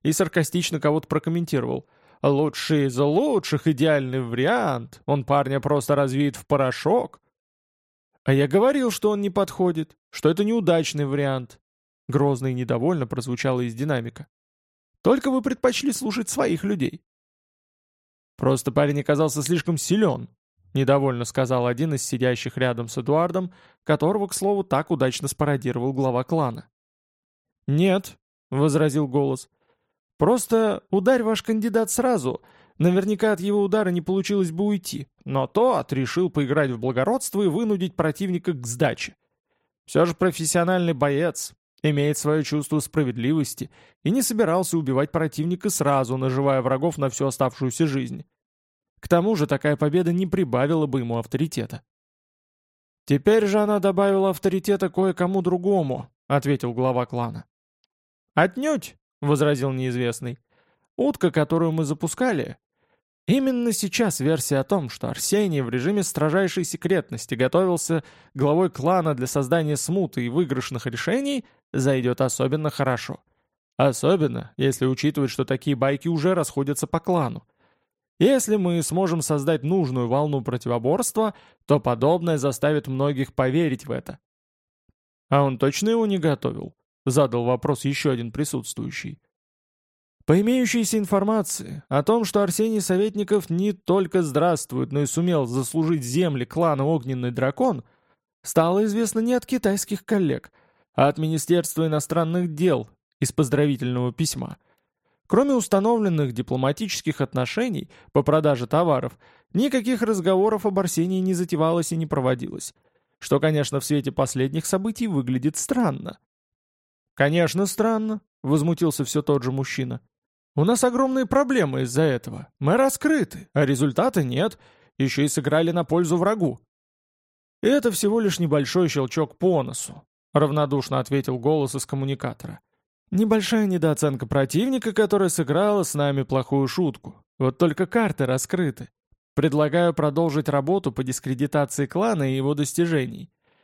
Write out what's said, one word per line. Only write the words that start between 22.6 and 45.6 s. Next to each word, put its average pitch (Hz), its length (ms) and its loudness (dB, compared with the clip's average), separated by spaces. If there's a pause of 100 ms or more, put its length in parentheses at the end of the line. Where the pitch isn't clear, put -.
с - 120 -10
Эдуардом, 170 520 0 (320)
которого, 185 440 0
к - 80 -8
слову, 196 280 0
так 143 280 -2
удачно 131 360 0
спародировал 131 640 -2
глава 131 320 0
клана. 139 460 -4 (960)
"Нет", 185 540 0 (320)
возразил 147 560 2
голос. 135 420 -2 (680)
"Просто 226 760 2
ударь 226 320 2
ваш 220 180 0
кандидат 220 480 0
сразу. 202 540 0 (340)
Наверняка 196 540 2
от 185 80 -2
его 202 240 0
удара 196 260 0
не 175 120 -2
получилось 190 500 0
бы 175 140 -2
уйти, 196 420 -4 (180)
но 135 220 -2
тот 220 460 2
решил 135 360 0
поиграть 143 400 0
в 120 100 -4
благородство 135 600 0
и 202 60 2
вынудить 190 480 -2
противника 175 580 -2
к 123 140 -8
сдаче. 123 480 -2 (720)
Все 160 200 2
же 170 80 -2
профессиональный 175 800 0
боец, 143 600 -2 (280)
имеет 147 360 2
свое 151 260 0
чувство 151 360 -2
справедливости 135 920 -2 (320)
и 151 80 0
не 262 100 2
собирался 185 560 0
убивать 139 340 0
противника 170 580 -2